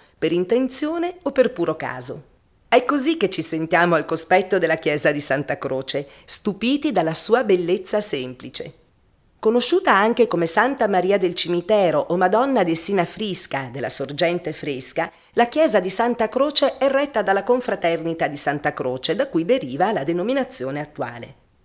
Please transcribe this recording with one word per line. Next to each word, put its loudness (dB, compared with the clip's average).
per 0
intenzione -2
o -4
per 2
puro -2
caso. -10
È 6
così 0
che 0
ci -4
sentiamo 2
al 2
cospetto 2
della 2
chiesa 2
di -4
Santa -2
Croce, -4
stupiti -2
dalla 2
sua 2
bellezza 2
semplice. -8
Conosciuta 2
anche 4
come 0
Santa 2
Maria 2
del 0
Cimitero 2
o 0
Madonna 2
de 0
Sina 0
Frisca, -6
della -6
Sorgente -2
Fresca, -6
la 2
chiesa 2
di -2
Santa 0
Croce 0
è 2
retta -2
dalla 0
Confraternita -2
di -4
Santa -2
Croce, -4
da -2
cui 0
deriva 0
la -2
denominazione -2
attuale. -10